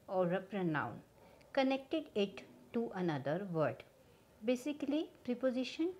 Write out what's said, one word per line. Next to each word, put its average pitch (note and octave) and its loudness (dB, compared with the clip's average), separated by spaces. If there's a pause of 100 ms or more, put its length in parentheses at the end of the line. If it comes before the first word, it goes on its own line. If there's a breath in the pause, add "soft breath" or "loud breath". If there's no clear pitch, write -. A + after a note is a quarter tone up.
or F#3 2
a F#3 0
pronoun, E3 0 (580 loud breath)
connected C4+ 2 (100)
it G3+ 0 (300)
to D#3 0
another D#3+ 0
word. D3 0 (600 soft breath)
Basically, C#4+ 0 (140)
preposition B3+ 0